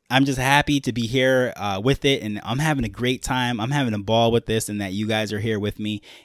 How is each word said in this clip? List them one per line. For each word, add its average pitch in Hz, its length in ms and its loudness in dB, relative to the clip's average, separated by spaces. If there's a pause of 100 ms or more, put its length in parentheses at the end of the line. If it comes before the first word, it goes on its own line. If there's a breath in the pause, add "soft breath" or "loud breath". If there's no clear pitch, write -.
(100)
I'm 135 140 4
just 135 140 0
happy 139 420 2
to 131 120 -4
be 117 140 -2
here, 127 500 2
uh, 98 260 -4
with 135 220 2
it, 139 180 2
and 104 200 -6
I'm 135 160 -2
having 147 260 0
a 107 40 -2
great 123 340 -2
time. 123 380 -2
I'm 120 100 -2
having 135 240 0
a 104 40 -2
ball 113 340 4
with 117 140 2
this, 110 220 -2
and 104 120 -4
that 95 120 -6
you 104 140 -2
guys 107 260 -2
are 104 60 -4
here 107 220 -2
with 104 180 -4
me 107 240 -6 (220 loud breath)